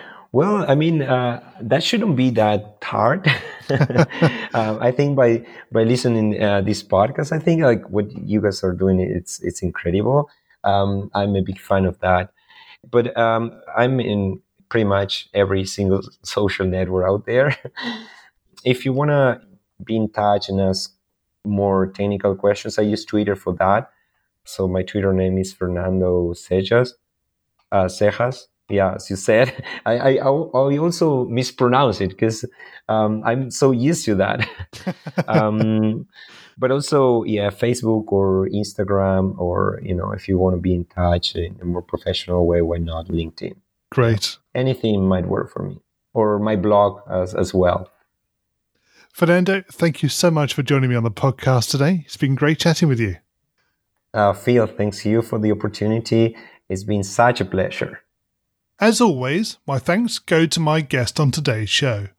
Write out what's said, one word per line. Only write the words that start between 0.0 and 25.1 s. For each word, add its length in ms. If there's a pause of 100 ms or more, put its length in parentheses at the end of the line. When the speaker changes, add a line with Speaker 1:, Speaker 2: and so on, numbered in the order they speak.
Speaker 1:
Well, 380
I 60
mean, 260
uh, 400 (200)
that 220
shouldn't 320
be 160
that 500
hard. 540
<laughs> 40 (1120)
Um, 260
I 120
think 240
by, 280 (280)
by 120
listening, 580
uh, 200
this 220
podcast, 520
I 40
think, 240
like, 260
what 260
you 240
guys 240
are 80
doing, 280
it's, 420
it's 220
incredible. 680 (340)
Um, 520
I'm 200
a 60
big 180
fan 260
of 140
that. 320 (580)
But, 280
um, 420 (160)
I'm 240
in 400 (300)
pretty 140
much 500
every 320
single 380 (180)
social 460
network 420
out 160
there. 320 (180)
<laughs> 880
If 220
you 80
wanna 480 (420)
be 120
in 140
touch 400
and 120
ask 320 (500)
more 440
technical 480
questions, 440
I 40
use 200
Twitter 320
for 200
that. 360 (520)
So 240
my 160
Twitter 280